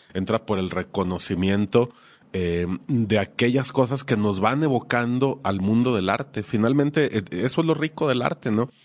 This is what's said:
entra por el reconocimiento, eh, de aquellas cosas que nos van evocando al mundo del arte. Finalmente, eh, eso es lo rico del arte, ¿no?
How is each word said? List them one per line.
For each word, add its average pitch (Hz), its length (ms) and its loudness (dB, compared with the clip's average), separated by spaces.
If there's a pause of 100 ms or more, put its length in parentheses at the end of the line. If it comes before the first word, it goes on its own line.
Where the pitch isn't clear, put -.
(140)
entra 95 320 -2
por 101 140 -2
el 92 100 -2
reconocimiento, 95 1200 0 (440)
eh, 87 340 -2 (200)
de 110 320 0
aquellas 120 540 0
cosas 135 300 0
que 117 140 0
nos 104 220 0
van 123 240 2
evocando 123 800 0
al 98 180 -2
mundo 117 340 2
del 92 140 0
arte. 120 340 -4
Finalmente, 135 760 0
eh, 95 120 -4
eso 107 300 0
es 165 60 0
lo 160 80 2
rico 156 320 -4
del 127 140 0
arte, 127 300 -4
¿no? 113 180 0 (160)